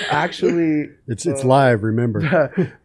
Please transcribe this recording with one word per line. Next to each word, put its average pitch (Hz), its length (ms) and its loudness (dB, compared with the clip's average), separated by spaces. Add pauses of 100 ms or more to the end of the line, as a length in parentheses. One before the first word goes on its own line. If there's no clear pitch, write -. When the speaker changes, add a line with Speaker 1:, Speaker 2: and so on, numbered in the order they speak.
Speaker 1:
Actually, 160 800 0 (180)
Speaker 2:
It's, 110 180 -8
it's 151 180 -2
Speaker 1:
uh, 127 40 2
Speaker 2:
live, 127 360 4
remember. 120 880 0 (140)